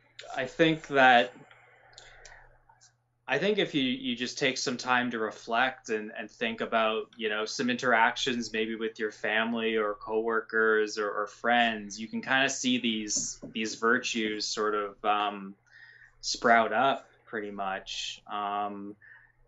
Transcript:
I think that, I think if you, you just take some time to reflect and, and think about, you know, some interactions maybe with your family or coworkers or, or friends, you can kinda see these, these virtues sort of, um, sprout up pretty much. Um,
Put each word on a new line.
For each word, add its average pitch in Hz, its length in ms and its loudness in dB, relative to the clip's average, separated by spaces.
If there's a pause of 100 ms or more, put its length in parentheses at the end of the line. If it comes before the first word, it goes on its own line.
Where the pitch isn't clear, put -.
(360)
I 131 100 -2
think 160 420 2
that, 131 460 6 (1900)
I 131 100 2
think 202 220 2
if - 140 0
you, 143 100 2
you 127 320 -2
just 120 220 -6
take 131 200 0
some 123 200 -2
time 123 340 0
to 117 80 -2
reflect 117 680 -2
and, 107 280 -4
and 110 120 -10
think 113 320 -4
about, 110 420 0 (120)
you 110 140 -4
know, 107 160 -2
some 120 240 -2
interactions 120 840 2
maybe 113 240 -2
with 110 240 -6
your 107 120 -4
family 113 640 0
or 107 200 0
coworkers 110 1000 0
or, 104 120 0
or 104 180 -4
friends, 113 720 0
you 110 80 -8
can 113 140 -6
kinda 135 280 0
see 127 280 0
these, 110 600 -4 (140)
these 107 220 -4
virtues 110 720 0
sort 107 300 -2
of, 101 300 -6
um, 104 500 -2 (680)
sprout 117 520 4
up 131 340 2 (180)
pretty 104 260 -8
much. 98 680 -8 (100)
Um, 101 640 -4 (520)